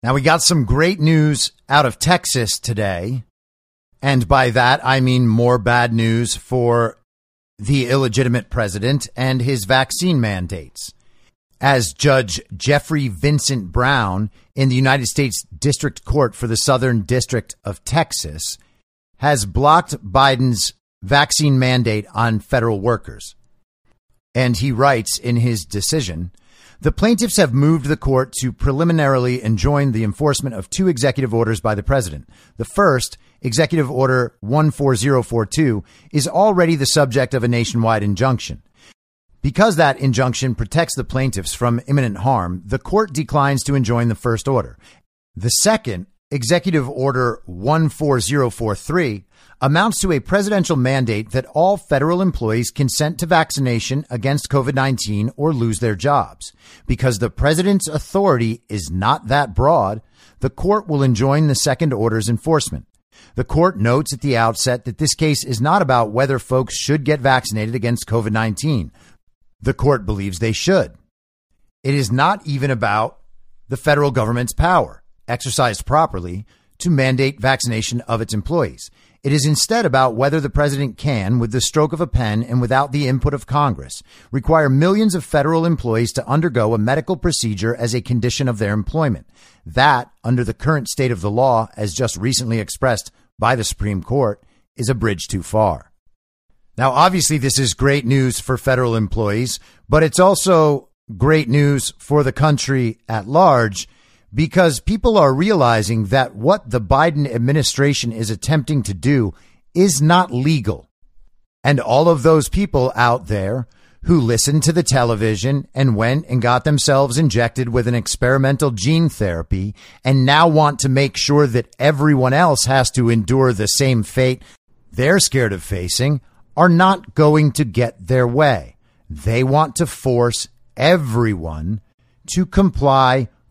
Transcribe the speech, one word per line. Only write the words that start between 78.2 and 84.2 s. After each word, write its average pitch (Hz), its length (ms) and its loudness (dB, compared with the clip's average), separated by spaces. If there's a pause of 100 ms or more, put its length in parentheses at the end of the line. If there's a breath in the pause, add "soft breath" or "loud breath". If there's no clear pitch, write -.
its 110 140 -6
employees. 143 560 -4 (320 soft breath)
It 139 100 -2
is 147 140 2
instead 214 400 0
about 131 280 2
whether 139 260 0
the 139 100 -4
president 143 480 -2
can, 117 420 0
with 113 100 -2
the 123 100 -2
stroke 151 320 0
of 160 80 -8
a 175 60 -2
pen 113 380 -2
and 127 160 -2
without 131 320 0
the 143 160 -2
input 139 260 0
of 135 120 -10
Congress, 127 560 -4 (280 soft breath)